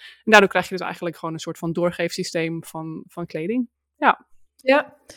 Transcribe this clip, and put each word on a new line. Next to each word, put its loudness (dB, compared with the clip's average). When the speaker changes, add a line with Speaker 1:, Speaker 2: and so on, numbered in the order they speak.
Speaker 1:
En -2
daardoor 10
krijg -2
je -10
dus -6
eigenlijk -8
gewoon -8
een -8
soort -10
van -4
doorgeefsysteem -4
van, -12
van -12
kleding. -4
Ja. 2
Speaker 2:
Ja. 0